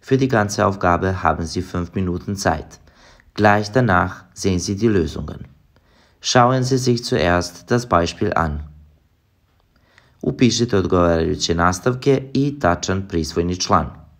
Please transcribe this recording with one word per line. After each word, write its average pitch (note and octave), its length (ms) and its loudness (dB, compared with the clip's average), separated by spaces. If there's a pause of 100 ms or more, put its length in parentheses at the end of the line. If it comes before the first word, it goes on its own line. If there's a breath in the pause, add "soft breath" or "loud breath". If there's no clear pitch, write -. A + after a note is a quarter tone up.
Für C#3 120 2
die C3 100 2
ganze G#2 380 0
Aufgabe F#2 580 0
haben D#2+ 220 0
Sie E2+ 160 -6
fünf F2 340 -6
Minuten F#2 400 -4
Zeit. D#2+ 460 -4 (520 soft breath)
Gleich G#2 380 2
danach F#2 640 0
sehen F#2 260 -2
Sie G2 160 -4
die A2 140 2
Lösungen. D2+ 580 -4 (720 soft breath)
Schauen B2+ 460 4
Sie C3 120 0
sich B2 280 0
zuerst F2 680 0
das A#2+ 160 0
Beispiel E2+ 480 0
an. D2+ 320 -2 (1500 soft breath)
Upišite A#2 560 0
odgovarajuće E2+ 760 0
nastavke B2+ 800 0
i C#3 260 -2
tačan F#2+ 480 -2
prisvojni F2 520 -2
član. - 480 -2 (120)